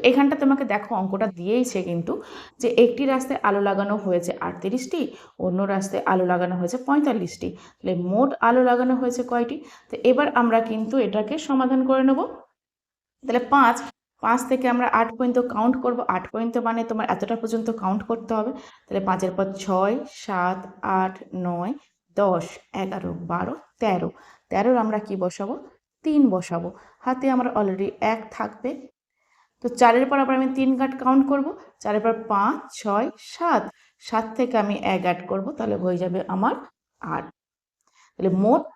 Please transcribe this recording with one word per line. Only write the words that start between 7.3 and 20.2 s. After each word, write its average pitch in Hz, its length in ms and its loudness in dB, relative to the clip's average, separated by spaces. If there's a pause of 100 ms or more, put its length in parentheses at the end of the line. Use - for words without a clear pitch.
তাহলে 185 180 -2 (160)
মোট 202 200 4 (180)
আলো 254 220 6
লাগানো 254 300 4
হয়েছে 247 220 -2 (100)
কয়টি? 240 240 -2 (340)
তো - 40 -12 (160)
এবার 294 180 4 (120)
আমরা 226 180 4 (120)
কিন্তু 220 240 -4 (120)
এটাকে 214 280 -2 (140)
সমাধান 262 400 4
করে 262 200 4
নেব। 269 120 4 (1040)
তাহলে 247 180 0 (100)
পাঁচ, 269 240 6 (460)
পাঁচ 233 180 2 (100)
থেকে 254 240 0
আমরা 247 120 0 (140)
আট 226 160 2
পর্যন্ত 247 220 2 (160)
কাউন্ট 233 200 2 (100)
করব। 240 140 0 (180)
আট 185 160 -4
পর্যন্ত 226 240 -2 (120)
মানে 226 120 -2 (100)
তোমার 220 240 -4
এতটা 226 280 -4
পর্যন্ত 226 260 -4 (140)
কাউন্ট 190 280 0
করতে 233 280 -4
হবে। 214 120 -2 (340)
তাহলে 196 240 -4
পাঁচের 185 280 0
পর 196 100 0 (180)
ছয়, 196 300 2 (300)